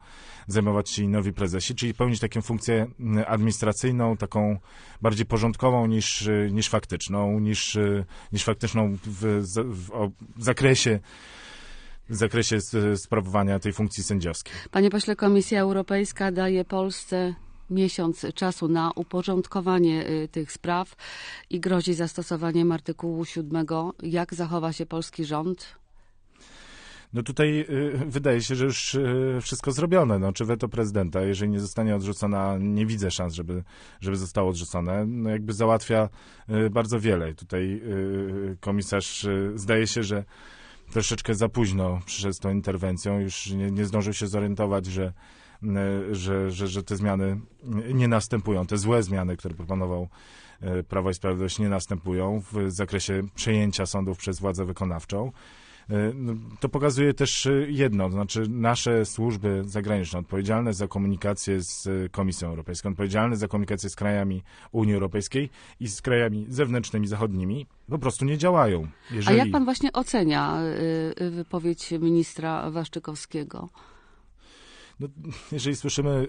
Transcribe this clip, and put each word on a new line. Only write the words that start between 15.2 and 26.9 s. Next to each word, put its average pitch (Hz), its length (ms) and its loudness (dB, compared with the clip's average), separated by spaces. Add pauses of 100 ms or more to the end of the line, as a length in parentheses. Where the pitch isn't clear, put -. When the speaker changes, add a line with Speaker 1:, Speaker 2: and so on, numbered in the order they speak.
Speaker 2:
Europejska 196 720 0
daje 185 340 2
Polsce 185 680 -2 (360)
miesiąc 185 560 2 (100)
czasu 180 320 -2
na 165 280 2
uporządkowanie, 180 1120 2
y, 156 180 -2
tych 156 240 -6
spraw 175 440 -4 (540)
i 180 100 -2
grozi 180 340 2
zastosowaniem 170 800 2
artykułu 165 540 -4
siódmego. 160 680 -2 (100)
Jak 170 300 -2
zachowa 165 400 -2
się 165 120 -6
polski 165 400 -6
rząd? 156 500 -4 (1400)